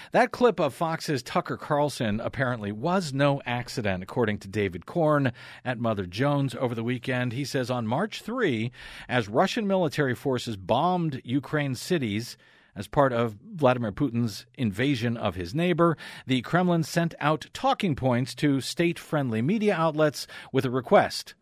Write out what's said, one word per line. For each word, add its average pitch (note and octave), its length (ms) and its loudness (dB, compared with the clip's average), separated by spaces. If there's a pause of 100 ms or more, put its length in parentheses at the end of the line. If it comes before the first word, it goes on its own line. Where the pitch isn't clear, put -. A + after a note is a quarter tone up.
(120)
That A#3+ 220 4
clip A#3 260 4
of D3 140 0
Fox's D#3+ 500 -2
Tucker E3 320 -2
Carlson C3+ 640 0
apparently A#2 540 -4
was D#3 400 -2
no C#3 320 2
accident, G#2+ 580 -2
according G#2 360 0
to G2 100 -14
David F#2+ 360 -2
Korn D3+ 460 2 (320)
at B2 160 -4
Mother A2 260 0
Jones C3+ 500 0
over A#2+ 200 -2
the A#2 80 -2
weekend. B2 480 -2
He C#3 140 -4
says, B2+ 260 -2
"On A#2+ 160 -2
March D#3+ 340 -2
three, C#3+ 520 -2 (340)
as A2+ 220 0
Russian F#3 360 2
military D#3+ 500 2
forces B2 420 -2
bombed C#3+ 680 0
Ukraine's C#3 580 -2
cities A#2+ 540 -2 (400)
as G2+ 120 -8
part C3+ 260 4
of A#2 240 0 (160)
Vladimir B2 380 2
Putin's A#2 640 -2
invasion A#2+ 600 0
of A2 200 -2
his F2+ 180 -6
neighbor, E3+ 420 2 (300)
the B2+ 160 2
Kremlin E3+ 400 2
sent E3+ 380 0
out D3 340 0
talking A#3+ 420 0
points B2+ 380 0
to C#3 260 2
state-friendly C#3 840 -2
media G#3 320 2
outlets D#3 500 2 (260)
with C3 140 2
a B2 60 -2
request, C3 720 2